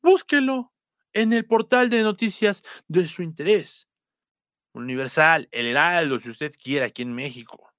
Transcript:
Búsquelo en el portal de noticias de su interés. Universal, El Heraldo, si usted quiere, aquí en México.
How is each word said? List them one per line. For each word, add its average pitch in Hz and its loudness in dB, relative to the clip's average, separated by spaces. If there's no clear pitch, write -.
Búsquelo 277 2
en 220 2
el 226 0
portal 233 2
de 233 2
noticias 214 -2
de 170 0
su - -12
interés. 165 -4
Universal, 135 0
El 117 -4
Heraldo, 151 0
si 117 -12
usted 147 -10
quiere, 135 -4
aquí 123 -10
en 123 -8
México. 123 -14